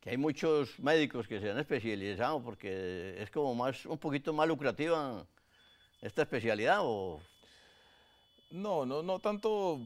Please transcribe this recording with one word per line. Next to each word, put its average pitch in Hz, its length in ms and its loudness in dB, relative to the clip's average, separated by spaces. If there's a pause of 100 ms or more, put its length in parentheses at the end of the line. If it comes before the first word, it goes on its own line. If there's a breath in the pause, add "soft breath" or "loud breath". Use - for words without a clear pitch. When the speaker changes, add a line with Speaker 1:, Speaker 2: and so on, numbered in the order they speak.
Speaker 1:
que - 100 -10
hay 123 60 -2
muchos 151 640 2
médicos 135 480 4
que 101 120 -4
se 101 100 0
han 107 80 0
especializado? 113 840 -2
Porque 95 800 -6
es 107 80 -10
como 143 240 0
más, 127 320 -2
un 147 120 -6
poquito 147 340 -2
más 156 160 4
lucrativa 139 760 0 (800 soft breath)
esta 113 200 -2
especialidad, 117 600 2
¿o? 95 380 -2 (1300 soft breath)
Speaker 2:
No, 170 360 -2
no, 143 160 -2
no 185 160 -2
tanto, 202 680 0